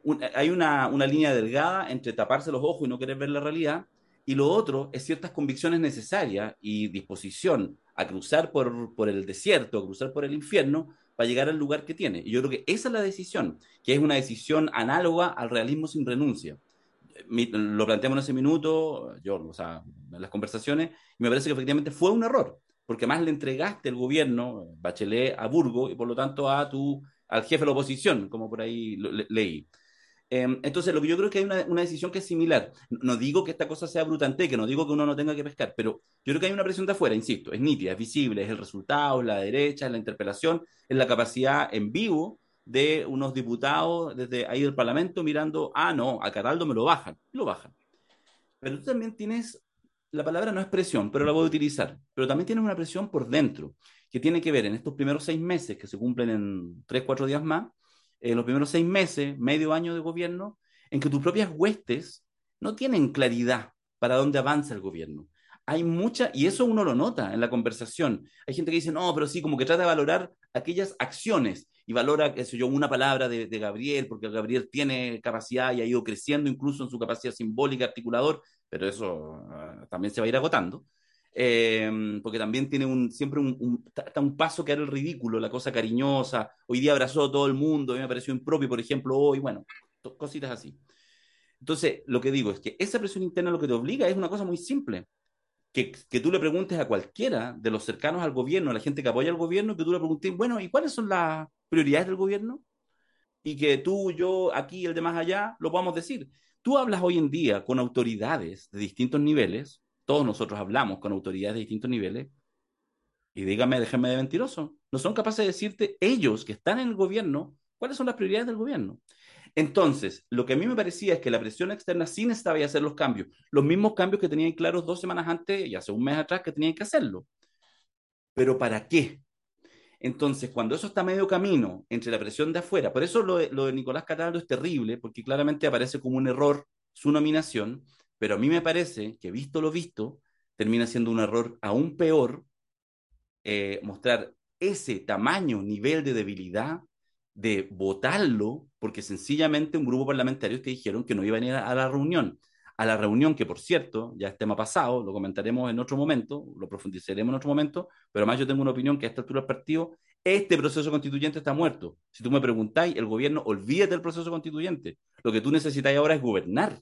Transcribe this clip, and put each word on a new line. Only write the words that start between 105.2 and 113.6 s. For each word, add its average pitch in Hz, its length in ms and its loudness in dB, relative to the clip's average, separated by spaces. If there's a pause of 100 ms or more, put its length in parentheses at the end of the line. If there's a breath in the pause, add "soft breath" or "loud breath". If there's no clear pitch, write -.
lo 160 100 -2
podamos 180 240 0
decir. 170 340 -8 (340 soft breath)
Tú 269 160 4
hablas 214 240 2
hoy 180 160 4
en 147 120 2
día 123 340 2
con 127 140 0
autoridades 117 920 -2
de 101 100 -12
distintos 127 400 0
niveles 143 600 0 (220)
todos 143 200 4
nosotros 104 340 -2
hablamos 101 400 0
con 98 140 -4
autoridades 95 420 -4
de 113 60 -4
distintos 110 300 -6
niveles, 117 380 -4 (1040)
y 95 100 -6
dígame, 123 360 2